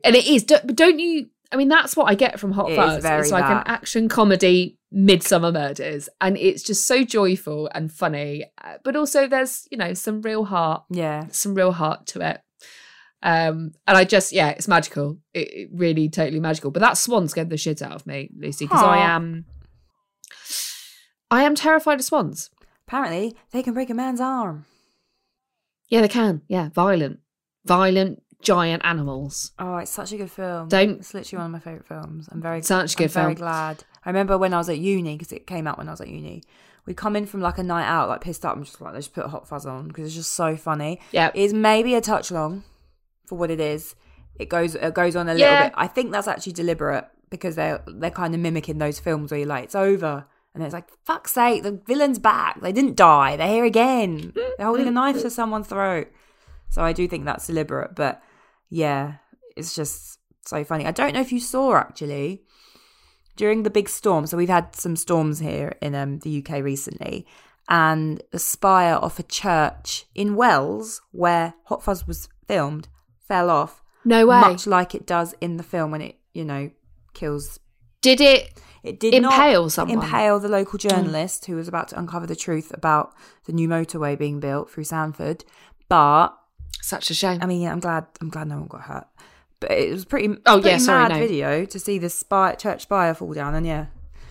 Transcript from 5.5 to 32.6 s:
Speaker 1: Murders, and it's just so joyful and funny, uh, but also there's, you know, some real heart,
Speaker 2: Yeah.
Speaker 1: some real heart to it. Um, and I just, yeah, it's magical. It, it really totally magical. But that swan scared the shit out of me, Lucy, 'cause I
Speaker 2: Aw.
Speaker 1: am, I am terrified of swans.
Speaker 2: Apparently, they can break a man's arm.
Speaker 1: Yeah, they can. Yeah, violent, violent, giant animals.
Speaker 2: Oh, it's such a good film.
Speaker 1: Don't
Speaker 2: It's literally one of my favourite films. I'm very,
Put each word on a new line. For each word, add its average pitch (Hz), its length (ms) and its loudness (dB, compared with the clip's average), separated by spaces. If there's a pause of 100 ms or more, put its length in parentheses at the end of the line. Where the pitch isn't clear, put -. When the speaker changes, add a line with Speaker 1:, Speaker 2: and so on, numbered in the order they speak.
Speaker 1:
Murders, 143 560 -6 (140)
and 190 160 2
it's - 260 0
just 208 240 -2
so 262 160 4
joyful 185 720 -2
and 160 180 -6
funny, 147 540 -4 (180)
uh, 78 200 -16
but 262 120 -2
also 285 320 2
there's, 262 420 -2
you 269 80 -12
know, 185 160 -2
some 214 280 -6
real 220 240 -4
heart, 170 440 -2
Speaker 2:
Yeah. 156 420 -4
Speaker 1:
some 202 240 -4
real 185 180 2
heart 160 340 -4
to - 140 -10
it. - 200 -6 (840)
Um, 165 480 0 (160)
and 190 100 8
I 185 80 8
just, 190 260 2
yeah, 160 180 2
it's - 180 -8
magical. 160 500 0 (160)
It, - 180 -6
it 98 220 -14
really 160 340 2
totally 156 320 -2
magical. 156 320 -4
But 175 100 -2
that 226 160 4
swan 208 300 0
scared 165 220 -6
the 160 80 -6
shit 156 240 -4
out - 120 -10
of - 120 -16
me, 143 320 -10
Lucy, 147 300 -8
'cause 311 140 4
I 196 180 6
Speaker 2:
Aw. 170 160 2
Speaker 1:
am, 165 300 -6 (1800)
I 247 140 4
am 294 120 4
terrified 311 440 2
of 262 60 -6
swans. 214 440 -2 (380)
Speaker 2:
Apparently, 220 480 -4 (160)
they 254 120 -4
can 247 100 -4
break 247 160 -4
a 240 60 -6
man's 254 260 -4
arm. 214 440 -6 (1200)
Speaker 1:
Yeah, 226 120 4
they 214 60 4
can. 208 400 0
Yeah, 175 220 -2
violent, 175 500 0 (460)
violent, 190 560 2 (200)
giant 170 440 0
animals. 143 720 -6
Speaker 2:
Oh, 180 200 -6
it's - 140 -10
such 196 200 -10
a 214 60 -10
good 190 140 -10
film. 175 380 -10
Speaker 1:
Don't 196 300 2
Speaker 2:
It's - 160 -20
literally 190 280 -14
one - 40 -10
of 165 60 -10
my 165 60 -12
favourite 165 280 -18
films. 156 440 -16
I'm 165 100 -12
very, 165 200 -8